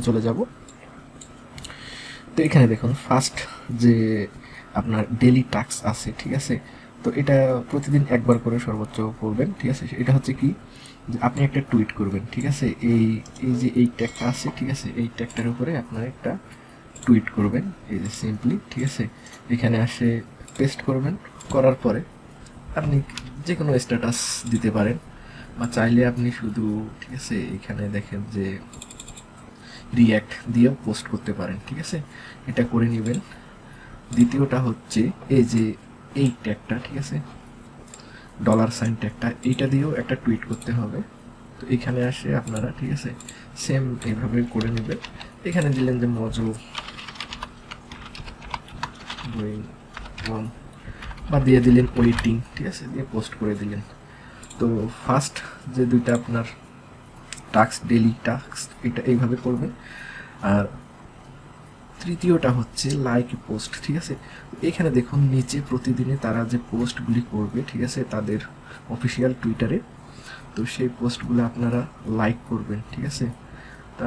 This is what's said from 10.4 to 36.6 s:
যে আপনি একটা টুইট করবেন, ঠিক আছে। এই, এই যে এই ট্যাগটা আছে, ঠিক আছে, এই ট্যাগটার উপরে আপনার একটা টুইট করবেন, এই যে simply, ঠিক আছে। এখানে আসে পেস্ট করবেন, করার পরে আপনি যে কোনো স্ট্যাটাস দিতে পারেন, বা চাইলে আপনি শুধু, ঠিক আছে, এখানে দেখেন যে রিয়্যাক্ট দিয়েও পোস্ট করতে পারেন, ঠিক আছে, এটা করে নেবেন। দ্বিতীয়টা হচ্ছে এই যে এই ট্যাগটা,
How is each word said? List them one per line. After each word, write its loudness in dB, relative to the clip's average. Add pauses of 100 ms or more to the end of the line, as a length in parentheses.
যে -4 (100)
আপনি 0
একটা 0 (100)
টুইট 4 (100)
করবেন, -2 (100)
ঠিক -2
আছে। 0 (260)
এই, 6 (420)
এই 2
যে 2 (120)
এই 8 (100)
ট্যাগটা -4
আছে, -6 (100)
ঠিক -4
আছে, -8 (140)
এই 0 (100)
ট্যাগটার -4
উপরে -2 (120)
আপনার -6 (100)
একটা -4 (760)
টুইট 6 (100)
করবেন, 2 (280)
এই -2
যে -4 (100)
simply, 0 (160)
ঠিক -4
আছে। -4 (500)
এখানে 4 (100)
আসে 0 (480)
পেস্ট 0
করবেন, 0 (400)
করার 6
পরে 0 (800)
আপনি 0 (520)
যে 0
কোনো 0 (120)
স্ট্যাটাস 2 (320)
দিতে 4
পারেন, 4 (600)
বা 0 (100)
চাইলে 6 (100)
আপনি 2 (100)
শুধু, -2 (360)
ঠিক -12
আছে, -4 (220)
এখানে -6 (120)
দেখেন -4 (160)
যে 0 (1500)
রিয়্যাক্ট 6 (220)
দিয়েও 6 (120)
পোস্ট -4
করতে -4
পারেন, -6 (100)
ঠিক -8
আছে, -4 (520)
এটা 0
করে 4
নেবেন। 0 (1000)
দ্বিতীয়টা 6
হচ্ছে 0 (360)
এই 8 (100)
যে 4 (560)
এই 6 (140)
ট্যাগটা, -4 (100)